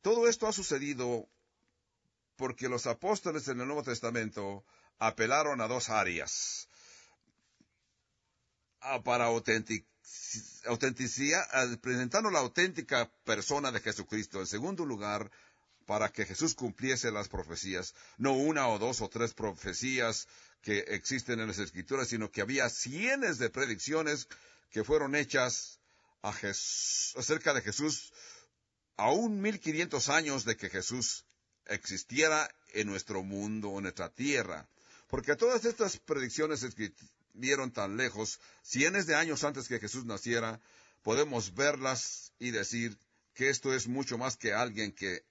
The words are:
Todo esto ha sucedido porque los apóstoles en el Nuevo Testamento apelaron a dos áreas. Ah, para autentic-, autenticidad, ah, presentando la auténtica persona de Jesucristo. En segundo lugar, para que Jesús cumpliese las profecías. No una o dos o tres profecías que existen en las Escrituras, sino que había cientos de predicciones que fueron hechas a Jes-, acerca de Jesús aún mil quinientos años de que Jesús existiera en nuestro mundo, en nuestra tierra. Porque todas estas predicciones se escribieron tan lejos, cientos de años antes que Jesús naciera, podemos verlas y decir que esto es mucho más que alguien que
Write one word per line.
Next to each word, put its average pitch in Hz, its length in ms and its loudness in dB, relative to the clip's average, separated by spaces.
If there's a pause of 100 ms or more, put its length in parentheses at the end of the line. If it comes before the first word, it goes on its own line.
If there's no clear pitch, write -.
Todo 233 260 4
esto 226 180 2
ha 220 60 2
sucedido 135 720 -2 (1080)
porque 127 320 -4
los 123 180 -2
apóstoles 156 640 -2
en 123 120 -2
el 127 60 -4
Nuevo 147 160 -2
Testamento 110 840 -4 (320)
apelaron 123 640 2
a 110 60 0
dos 120 200 0
áreas. 92 800 0 (2000)
Ah, 127 220 -2
para 120 260 4
autentic-, 113 580 2 (800)
autenticidad, 131 840 2
ah, 131 140 4 (140)
presentando 127 500 2
la 165 100 4
auténtica 147 680 2 (140)
persona 127 480 0
de 110 80 -2
Jesucristo. 104 600 -4
En 92 60 -2
segundo 170 380 -4
lugar, 104 460 -4 (560)
para 104 240 2
que 104 160 -2
Jesús 147 280 0
cumpliese 123 560 -2
las 104 180 -4
profecías. 92 680 -6 (240)
No 135 140 4
una 139 360 4
o 107 100 2
dos 120 220 0
o 104 80 -4
tres 117 240 -2
profecías 110 960 -2 (320)
que 104 280 0
existen 117 520 -2
en 110 80 -2
las 92 100 -4
Escrituras, 101 500 -4
sino 110 220 -2
que 107 120 -2
había 131 260 2
cientos 202 680 0
de 117 120 2
predicciones 139 800 0 (420)
que 107 120 0
fueron 139 320 2
hechas 131 640 2 (440)
a 101 100 -2
Jes-, - 840 -2
acerca 147 380 2
de 123 80 2
Jesús 139 500 -2 (840)
aún 196 440 2
mil 208 200 0
quinientos 156 480 0
años 143 360 2
de 110 120 2
que 98 120 -6
Jesús 107 560 -4 (420)
existiera 143 800 0 (240)
en 107 160 0
nuestro 98 340 -4
mundo, 101 540 -4
en 101 60 -6
nuestra 92 300 -6
tierra. 117 560 -2 (400)
Porque 139 280 2
todas 233 280 4
estas 220 340 2
predicciones 151 640 0
se 123 80 -4
escribieron 123 1040 -4
tan 101 260 -2
lejos, 110 440 -2 (220)
cientos 170 440 2
de 156 80 4
años 151 300 2
antes 135 240 -2
que 120 100 -2
Jesús 113 260 -6
naciera, 113 560 -2 (420)
podemos 117 520 2
verlas 131 840 0
y 120 100 -2
decir 113 480 -2 (360)
que 135 160 4
esto 131 220 0
es 117 140 0
mucho 127 320 -2
más 127 180 -2
que 107 160 0
alguien 110 400 0
que 92 380 -4